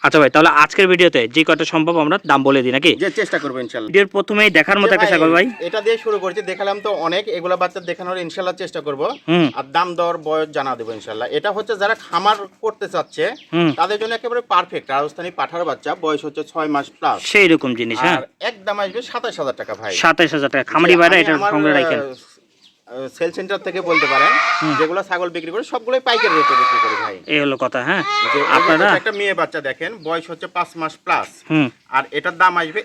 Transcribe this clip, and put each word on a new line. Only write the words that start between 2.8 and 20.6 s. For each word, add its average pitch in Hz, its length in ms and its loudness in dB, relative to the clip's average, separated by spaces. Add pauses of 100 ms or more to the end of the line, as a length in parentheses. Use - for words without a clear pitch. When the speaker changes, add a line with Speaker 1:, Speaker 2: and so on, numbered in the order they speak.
Speaker 2:
জি, 185 200 -2
চেষ্টা 190 220 -2
করবো 135 220 -8
ইনশাল্লাহ। 113 260 -8
Speaker 1:
ভিডিওর 196 200 4
প্রথমেই 208 440 2
দেখার 180 280 4
মতো 196 100 4
Speaker 2:
জি 196 60 4
Speaker 1:
একটা - 120 4
Speaker 2:
ভাই, 185 120 4
Speaker 1:
ছাগল 160 140 4
ভাই। 190 180 4 (100)
Speaker 2:
এটা 175 200 -6
দিয়ে 226 180 2
শুরু 220 200 -2
করছি, 185 240 -6
দেখালাম 196 380 -4
তো 208 120 -4
অনেক, 175 360 -2
এগুলা 180 280 -4
বাচ্চা 180 240 -4
দেখানোর 180 380 -8
ইনশাল্লাহ 180 360 -6
চেষ্টা 180 260 -10
করবো। 147 300 -4 (180)
Speaker 1:
হুম। 165 260 2
Speaker 2:
আর 135 180 -8
দাম 175 220 0
দর 170 300 -2
বয়স 156 240 -2
জানা 139 280 -6
দেবো 113 160 -10
ইনশাল্লাহ। 110 380 -10
এটা 151 200 -2
হচ্ছে 208 260 -4
যারা 202 180 0
খামার 202 420 0 (240)
করতে - 280 -6
চাচ্ছে, 170 420 -4 (220)
Speaker 1:
হুম। 165 200 2
Speaker 2:
তাদের 185 280 -2
জন্য 226 140 -4
একেবারে 240 260 -4
পারফেক্ট 180 500 -2
রাজস্থানি 151 400 -4
পাঠার 170 340 -4
বাচ্চা, 151 360 -6
বয়স 156 240 -2
হচ্ছে 151 200 -8
ছয় 160 240 -6
মাস 143 180 -2 (120)
প্লাস। 127 240 -2
Speaker 1:
সেই 202 260 4
রকম 139 260 2
জিনিস, 113 240 -4
হ্যাঁ। 165 180 2
Speaker 2:
আর 113 60 -4 (180)
একদম 208 380 -6
আসবে 202 240 -6
সাতাশ 233 360 -8
হাজার 135 180 -4
টাকা 107 180 -10
ভাই। 104 220 -8
Speaker 1:
সাতাশ 165 300 4
হাজার 139 240 0
টাকা। 135 220 -2